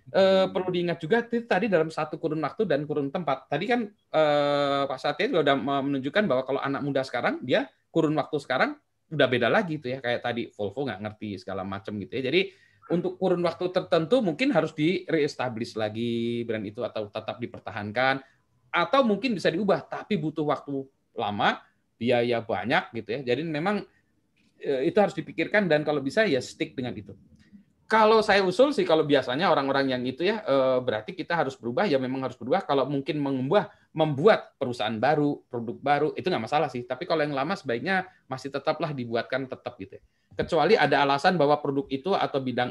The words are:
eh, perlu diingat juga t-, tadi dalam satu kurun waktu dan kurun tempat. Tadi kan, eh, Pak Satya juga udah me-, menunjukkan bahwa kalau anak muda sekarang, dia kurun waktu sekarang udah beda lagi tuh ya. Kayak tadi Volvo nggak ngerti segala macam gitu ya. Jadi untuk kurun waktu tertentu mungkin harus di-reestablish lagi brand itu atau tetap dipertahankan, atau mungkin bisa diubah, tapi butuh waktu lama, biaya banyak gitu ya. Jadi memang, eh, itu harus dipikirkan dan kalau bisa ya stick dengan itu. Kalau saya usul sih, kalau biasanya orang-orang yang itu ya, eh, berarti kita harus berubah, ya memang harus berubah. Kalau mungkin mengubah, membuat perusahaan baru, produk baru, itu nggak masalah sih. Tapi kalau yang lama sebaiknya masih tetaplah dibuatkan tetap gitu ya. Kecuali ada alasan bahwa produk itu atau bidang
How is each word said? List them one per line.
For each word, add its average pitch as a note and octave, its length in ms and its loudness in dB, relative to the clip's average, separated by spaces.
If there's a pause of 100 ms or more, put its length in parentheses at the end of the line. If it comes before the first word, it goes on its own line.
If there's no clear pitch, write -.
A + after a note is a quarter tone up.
(140)
eh, F#3+ 320 6
perlu F#3+ 240 -2
diingat F3 300 -2
juga A3 260 0
t-, A#3 160 -2
tadi G#3+ 240 0
dalam E3 240 2
satu D#3 300 -6
kurun D#3 180 -2
waktu D#3+ 300 -2
dan D3 180 0
kurun C#3+ 240 -2
tempat. D3 400 -4
Tadi D3 160 -2
kan, B3 220 2
eh, C#3+ 960 0
Pak C3+ 140 -6
Satya D3 260 -2
juga A#3+ 160 2
udah C#3 160 4
me-, C#3 320 0
menunjukkan C#3+ 380 0
bahwa C3 180 2
kalau C3+ 160 -2
anak C#3 220 -4
muda C#3 180 0
sekarang, F#3 400 -4
dia F#3 240 0 (240)
kurun D#3+ 240 2
waktu D3+ 240 -2
sekarang F3+ 400 -2 (320)
udah C#3+ 160 4
beda A#2+ 240 2
lagi D#3+ 320 0
tuh B2 80 -6
ya. C3 80 -6
Kayak A#2+ 240 -4
tadi A#2+ 200 -4 (120)
Volvo G#2 320 -4
nggak G2+ 160 -6
ngerti G#2+ 260 -8 (120)
segala F#2+ 260 -8
macam G2 320 -8
gitu F#2+ 160 -10
ya. B2+ 160 -4
Jadi E3+ 100 2 (500)
untuk F3 280 -2
kurun F3+ 240 0
waktu F3 280 -2
tertentu F3 520 2
mungkin G3+ 280 0
harus D#3+ 200 2
di-reestablish D3 1040 -2
lagi A#2 680 -2
brand A2 180 -4
itu G#2+ 240 -6
atau G#2+ 240 -8
tetap A2 320 -8
dipertahankan, A2 800 -2 (480)
atau F3 320 2
mungkin A3 320 0
bisa F3 160 0
diubah, F3 320 0
tapi - 340 -6
butuh D#3 280 -4
waktu C#3 380 -4 (300)
lama, A2 480 0 (340)
biaya A#2+ 460 2
banyak A2 540 -2
gitu A2+ 180 -8
ya. C3 120 -6
Jadi B2 180 -2
memang, E3+ 420 -2 (720)
eh, C3+ 300 -2
itu E3+ 100 -2
harus G3+ 160 4
dipikirkan F3+ 540 -2
dan D3+ 160 4
kalau D3+ 180 -2
bisa C#3 240 0
ya D3+ 140 2
stick D3+ 340 -6
dengan B2 200 -6
itu. G#2 200 -14 (720)
Kalau A3 380 6
saya G#3 180 4
usul G3 300 4
sih, G3+ 160 0
kalau D#3+ 160 6
biasanya C#3+ 480 2
orang-orang C#3 400 2
yang B2+ 120 -2
itu B2+ 200 -4
ya, G#3+ 180 2
eh, C3 380 2
berarti A#2+ 320 -2
kita E3 240 -6
harus C3+ 240 0
berubah, B2+ 260 -2
ya D3+ 140 2
memang C3 240 -4
harus B2 160 -6
berubah. C#3+ 240 0
Kalau C#3 240 0
mungkin C#3+ 320 -4
mengubah, C#3 480 0 (240)
membuat D#3 640 2
perusahaan A#2+ 400 -4
baru, C#3+ 500 0
produk A#2 320 -8
baru, C#3+ 380 0
itu C#3 100 -8
nggak C#3+ 220 -2
masalah D3 240 0
sih. A#2+ 160 -8
Tapi - 160 -6
kalau D#3 240 0
yang D3 80 -4
lama C#3 180 -2
sebaiknya B2 540 -4 (180)
masih C3 240 -10
tetaplah D3+ 460 -4
dibuatkan A#2+ 500 -4
tetap - 320 -12
gitu - 220 -16
ya. - 40 -20 (300)
Kecuali D3+ 460 2
ada C#3+ 240 4
alasan C#3+ 320 2
bahwa D3 240 4
produk C#3 320 -4
itu C3+ 240 -2
atau C#3 240 0
bidang B2+ 320 -2